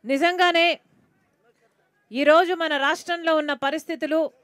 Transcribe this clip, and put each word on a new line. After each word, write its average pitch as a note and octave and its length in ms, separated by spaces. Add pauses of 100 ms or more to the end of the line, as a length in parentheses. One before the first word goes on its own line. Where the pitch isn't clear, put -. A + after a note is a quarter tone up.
(140)
నిజంగానే E4+ 640 (1300)
ఈరోజు D#4 420
మన D#4+ 240
రాష్ట్రంలో D#4+ 580
ఉన్న D4 180
పరిస్థితులు D4+ 760 (120)